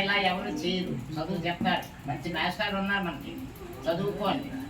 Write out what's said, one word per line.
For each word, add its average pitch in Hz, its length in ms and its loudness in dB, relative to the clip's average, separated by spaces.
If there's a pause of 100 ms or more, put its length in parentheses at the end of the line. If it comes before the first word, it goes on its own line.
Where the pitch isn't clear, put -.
ఇలా 196 140 4 (160)
ఎవరు 165 300 0
చేయరు, 175 320 0 (220)
చదువు 165 320 0
చెప్తారు, 180 360 2 (260)
మంచి 151 280 -2
మాస్టర్ 202 440 0
ఉన్నారు 196 260 2
మనకి, - 260 -4 (540)
చదువుకోండి, 190 640 2 (200)